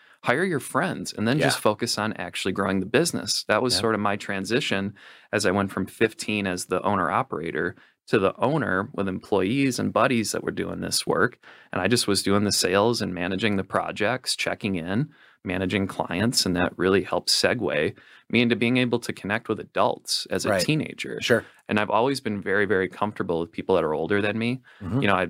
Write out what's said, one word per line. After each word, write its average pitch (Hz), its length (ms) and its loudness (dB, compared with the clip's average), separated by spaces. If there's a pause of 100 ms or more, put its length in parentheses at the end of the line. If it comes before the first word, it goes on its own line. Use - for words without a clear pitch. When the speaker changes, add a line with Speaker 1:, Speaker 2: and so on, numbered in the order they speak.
(240)
Speaker 1:
hire 131 200 2
your 175 140 -2
friends 90 540 -4
and 107 160 -2
then 139 100 2
Speaker 2:
Yeah. - 60 2
Speaker 1:
just - 160 0
focus 113 360 0
on 107 180 -2
actually 90 380 -4
growing 98 280 0
the 90 60 -4
business. - 580 0
That 107 180 2
was 127 120 0
Speaker 2:
Yeah. 101 80 0
Speaker 1:
sort 113 120 2
of 104 60 -2
my 101 160 0
transition 98 800 -2 (380)
as 104 140 0
I 92 60 4
went 98 180 2
from 95 160 -2
fifteen 107 600 0
as 90 180 -4
the 90 160 0
owner-operator 87 920 0 (320)
to 123 100 4
the 95 180 4
owner 110 560 0
with 98 160 -2
employees 104 680 0
and 104 140 -2
buddies 117 400 2
that - 100 -4
were - 80 -2
doing 90 300 -6
this 87 260 -4
work. - 320 0 (340)
And - 80 -2
I 92 60 4
just 117 220 2
was 98 160 2
doing 101 180 4
the 101 100 2
sales 101 480 2
and 92 140 -4
managing 92 420 -2
the 95 80 -2
projects, 101 720 -2
checking 95 400 -4
in, 95 360 -2 (340)
managing 92 420 0
clients. - 580 -2
And 92 120 0
that 87 200 0
really 95 280 4
helped - 260 -2
segue 90 640 0 (340)
me 117 140 2
into 117 140 2
being 117 200 2
able 123 240 0
to - 120 -6
connect 104 360 -4
with 107 100 -2
adults - 720 -2
as 95 140 -2
a - 60 0
Speaker 2:
Right. 95 100 2
Speaker 1:
teenager. 120 600 -2
Speaker 2:
Sure. 113 240 2 (240)
Speaker 1:
And 104 120 0
I've 104 100 -2
always 127 300 2
been 104 200 -4
very, 101 260 0
very 92 220 0
comfortable 92 520 -2
with 82 100 -4
people - 260 0
that 80 80 4
are 78 100 0
older 82 260 0
than 104 180 -2
me. 120 220 -2 (220)
Speaker 2:
Mm-hmm. 110 200 -2
Speaker 1:
You 104 60 2
know, 101 60 4
I, 90 160 2